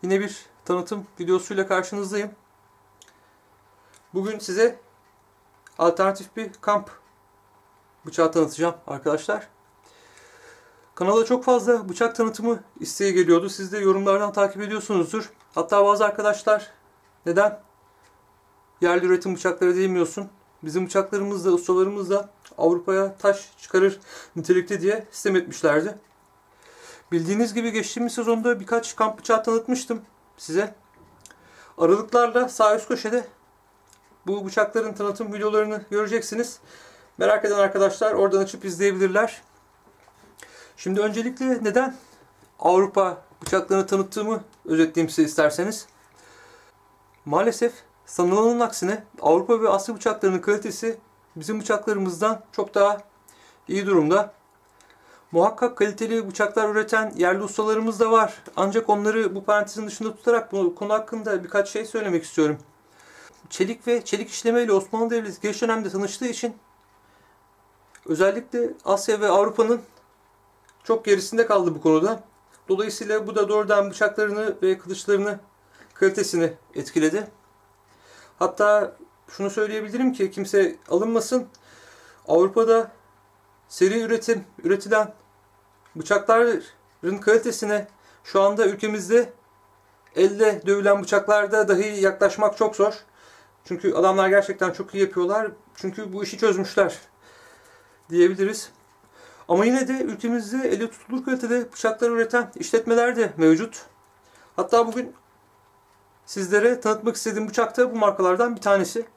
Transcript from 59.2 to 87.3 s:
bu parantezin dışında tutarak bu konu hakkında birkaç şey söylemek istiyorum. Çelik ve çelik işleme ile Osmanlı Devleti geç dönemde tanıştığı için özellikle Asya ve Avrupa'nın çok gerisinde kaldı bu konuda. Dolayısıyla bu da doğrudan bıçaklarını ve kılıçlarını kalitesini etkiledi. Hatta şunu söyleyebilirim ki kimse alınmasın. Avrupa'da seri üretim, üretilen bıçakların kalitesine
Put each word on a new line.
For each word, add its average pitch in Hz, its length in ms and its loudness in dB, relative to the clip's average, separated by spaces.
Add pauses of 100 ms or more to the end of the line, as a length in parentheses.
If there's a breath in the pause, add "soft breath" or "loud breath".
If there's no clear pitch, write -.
bu 196 100 -8
parantezin 208 420 0
dışında 220 280 -8
tutarak 233 360 0
bu 185 240 -2
konu 208 180 -4
hakkında 214 500 -4
birkaç 202 260 -2
şey - 160 -6
söylemek 190 380 -4
istiyorum. 151 340 0 (920 loud breath)
Çelik 220 380 -4
ve 240 180 0
çelik 208 240 -8
işleme 240 320 0
ile 226 120 0
Osmanlı 220 360 0
Devleti 226 320 -4
geç 208 200 -4
dönemde 226 280 -2
tanıştığı 196 360 -6
için 233 320 -6 (1500 soft breath)
özellikle 202 680 0 (120)
Asya 202 360 0
ve 208 60 0
Avrupa'nın 214 540 2 (1000)
çok 226 220 -2
gerisinde 208 400 2
kaldı 180 300 2
bu 151 60 -12
konuda. 170 420 2 (460 soft breath)
Dolayısıyla 214 580 -4
bu 220 80 -8
da 202 140 0
doğrudan 208 400 2
bıçaklarını 214 720 -2
ve 185 160 2
kılıçlarını 196 640 -2 (540 soft breath)
kalitesini 180 600 0 (200)
etkiledi. 180 540 0 (1120 soft breath)
Hatta 208 580 2 (320)
şunu 196 200 -6
söyleyebilirim 214 640 -2
ki 190 180 -2
kimse 196 440 0 (140)
alınmasın. 226 580 0 (800 loud breath)
Avrupa'da 226 640 4 (760)
seri 202 340 2
üretim, 226 440 -2 (180)
üretilen 208 500 0 (840)
bıçakların 202 1200 0
kalitesine 214 720 0 (360 soft breath)